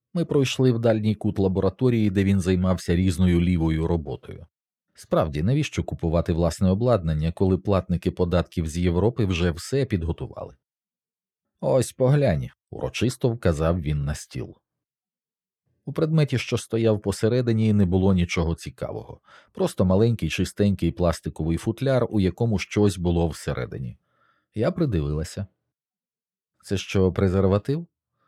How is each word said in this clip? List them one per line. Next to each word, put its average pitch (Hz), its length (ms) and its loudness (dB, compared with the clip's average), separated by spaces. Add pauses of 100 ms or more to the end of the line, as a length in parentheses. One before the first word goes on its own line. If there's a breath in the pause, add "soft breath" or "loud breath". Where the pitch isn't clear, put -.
(140)
Ми 170 100 -2
пройшли 131 480 2
в 113 60 0
дальній 110 360 2
кут 104 240 -4
лабораторії, 98 720 2
де 98 140 2
він 98 160 2
займався 90 560 2
різною 90 440 4
лівою 80 460 2
роботою. 80 600 -6 (480)
Справді, 80 480 -2
навіщо 127 420 -2
купувати 82 480 -2
власне 85 380 0
обладнання, 85 640 0
коли 95 260 2
платники 90 520 0
податків 85 560 -2
з 78 120 -6
Європи 90 460 0
вже 87 260 0
все 127 340 -4
підготували? 87 720 -6 (1040)
«Ось 135 320 0
поглянь», 127 560 2 (220)
урочисто - 580 -2
вказав 87 520 0
він 73 240 -2
на 71 100 -4
стіл. - 420 -12 (1300)
У 135 80 -10
предметі, 151 460 0
що - 200 -4
стояв 110 440 0
посередині, 110 720 0
не 104 120 4
було 95 300 4
нічого 85 400 0
цікавого. - 640 -12 (320 loud breath)
Просто - 320 0
маленький 95 440 2
чистенький 101 640 0
пластиковий 82 640 -2
футляр, 123 540 -2
у 107 100 0
якому 98 380 0
щось 101 400 0
було 85 300 0
всередині. 62 720 -8 (560)
Я 117 160 -2
придивилася. 90 760 -4 (1160)
«Це 98 140 -4
що, 92 360 2
презерватив?» 98 720 0 (420)